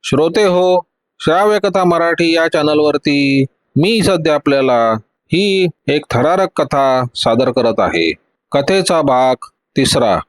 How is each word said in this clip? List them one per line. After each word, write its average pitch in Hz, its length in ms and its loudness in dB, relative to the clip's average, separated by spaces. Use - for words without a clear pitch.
श्रोते 214 400 0
हो, 180 360 2
श्राव्य 202 380 0
कथा 196 260 -2
मराठी 170 520 0
या 165 120 0
चॅनलवरती 147 960 0
मी 202 260 0
सध्या 165 320 0
आपल्याला 131 600 0
ही 190 400 0
एक 143 220 -2
थरारक 170 460 0
कथा 135 480 0
सादर 123 360 0
करत 117 280 0
आहे. 82 340 0
कथेचा 170 500 0
भाग 127 320 2
तिसरा. 117 420 0